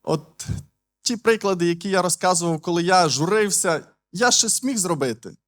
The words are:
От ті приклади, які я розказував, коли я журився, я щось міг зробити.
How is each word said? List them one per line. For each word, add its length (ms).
От 440
ті 160
приклади, 500
які 220
я 120
розказував, 600
коли 220
я 260
журився, 760
я 200
щось 320
міг 140
зробити. 600